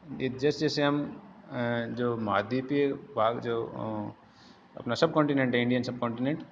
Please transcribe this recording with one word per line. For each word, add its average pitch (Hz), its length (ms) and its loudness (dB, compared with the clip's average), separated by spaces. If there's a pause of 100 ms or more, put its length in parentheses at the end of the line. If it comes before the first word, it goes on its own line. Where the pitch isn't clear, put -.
(180)
ये 131 120 -2
जैसे 131 300 0
जैसे 147 240 2
हम, 143 380 0 (300)
अ, - 0 - (340)
जो 120 320 -2
महाद्वीपीय 123 760 2
भाग 120 460 0
जो, 117 260 -2
अ, - 120 -8 (1000)
अपना 120 180 -2
subcontinent 143 600 4
है, 120 60 4
Indian 123 220 2
subcontinent 123 680 -2